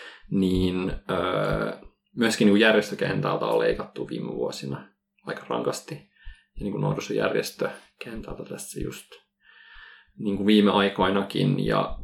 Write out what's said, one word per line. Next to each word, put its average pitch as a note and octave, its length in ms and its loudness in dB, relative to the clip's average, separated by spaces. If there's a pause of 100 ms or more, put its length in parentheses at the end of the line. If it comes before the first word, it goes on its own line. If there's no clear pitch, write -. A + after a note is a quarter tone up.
(320)
niin, F#2 580 2 (200)
öö, G2+ 680 -2 (380)
myöskin A#2 300 2
niin G2+ 80 8
kuin G#2 80 6
järjestökentältä G2+ 840 2
on A1 140 0
leikattu - 480 -2
viime A#1 280 -8
vuosina - 520 -8 (380)
aika - 240 -10
rankasti. - 460 -6 (600)
Ja - 80 -10
niin G2 80 -4
kuin G2 100 -6
nuorisojärjestökentältä - 1700 -4
tässä - 300 -12
just - 280 -10 (1120)
niin G2+ 200 -2
kuin G2 100 0
viime G#2 240 8
aikoinakin. G2 960 2
Ja, G#2 380 0